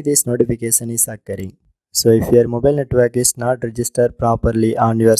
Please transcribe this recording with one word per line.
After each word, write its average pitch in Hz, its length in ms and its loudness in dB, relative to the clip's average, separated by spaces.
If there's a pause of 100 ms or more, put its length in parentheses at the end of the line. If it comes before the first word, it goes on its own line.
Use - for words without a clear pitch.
this 143 180 0
notification 117 680 -2
is - 80 -2 (100)
occurring? 98 380 -12 (480)
So 117 160 6
if 107 180 -2
your 120 80 6 (140)
mobile 143 240 0
network 123 420 0
is - 80 0 (140)
not 123 240 -2
registered 120 500 -2
properly 113 520 0 (180)
on 113 160 0
your 113 140 6